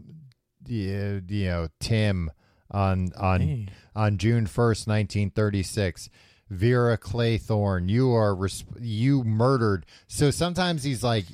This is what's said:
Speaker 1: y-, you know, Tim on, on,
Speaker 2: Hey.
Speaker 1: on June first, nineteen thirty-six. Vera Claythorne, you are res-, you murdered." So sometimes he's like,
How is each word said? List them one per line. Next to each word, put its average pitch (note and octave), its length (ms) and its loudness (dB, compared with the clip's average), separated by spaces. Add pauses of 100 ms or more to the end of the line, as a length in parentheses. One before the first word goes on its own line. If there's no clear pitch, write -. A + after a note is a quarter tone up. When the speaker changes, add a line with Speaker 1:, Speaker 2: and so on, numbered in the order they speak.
(680)
Speaker 1:
y-, G2+ 600 -4
you G2+ 180 -2
know, F2 220 -2 (120)
Tim G2+ 520 0 (400)
on, F#2+ 460 0
on, F#2 240 2
Speaker 2:
Hey. G#2 260 -2 (280)
Speaker 1:
on G#2 220 2
June A2 300 2
first, A#2 400 0
nineteen G#2 440 0
thirty-six. G2+ 800 -2 (400)
Vera A#2 480 2
Claythorne, G#2 920 0
you B2 240 2
are G#2+ 200 2
res-, F#2 300 -4 (160)
you A#2+ 460 0
murdered." A2 600 2 (220)
So C#3+ 240 0
sometimes E3+ 520 -2
he's B2+ 200 -4
like, A2+ 300 0